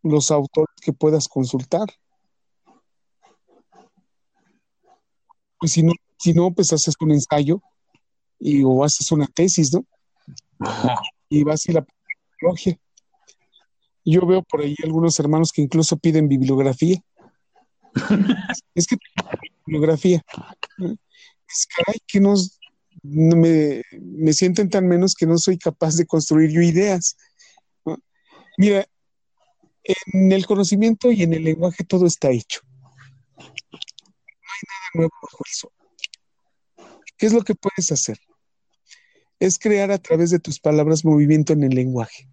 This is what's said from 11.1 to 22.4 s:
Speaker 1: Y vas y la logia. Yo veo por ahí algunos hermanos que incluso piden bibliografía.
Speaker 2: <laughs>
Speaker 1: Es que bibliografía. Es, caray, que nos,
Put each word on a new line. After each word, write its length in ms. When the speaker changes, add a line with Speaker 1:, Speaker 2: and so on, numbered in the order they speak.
Speaker 1:
Y 140
vas 240
y 60
la 120
logia. 360
Yo 200
veo 180
por 180
ahí 220
algunos 360
hermanos 320
que 100
incluso 360
piden 320
bibliografía. 720
Speaker 2:
<laughs> 720
Speaker 1:
Es 100
que 100
bibliografía. 580
Es, 1000
caray, 300
que 140
nos, 400